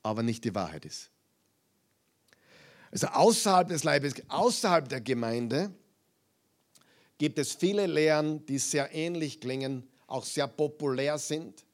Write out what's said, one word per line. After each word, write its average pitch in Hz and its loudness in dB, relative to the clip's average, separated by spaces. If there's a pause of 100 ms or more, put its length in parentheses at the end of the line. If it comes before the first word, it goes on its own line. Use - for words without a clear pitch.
aber 110 -2
nicht 113 -2
die 104 -2
Wahrheit 78 -6
ist. - -16 (1800)
Also - -2
außerhalb 185 6
des 160 -2
Leibes, 143 2 (140)
außerhalb 175 2
der 131 -6
Gemeinde 120 -2 (1400)
gibt 147 -2
es 131 -4
viele 196 2
Lehren, 156 2
die 139 -2
sehr 143 -2
ähnlich 160 -6
klingen, 131 -6 (180)
auch 127 -8
sehr 143 -2
populär 143 -2
sind 151 -8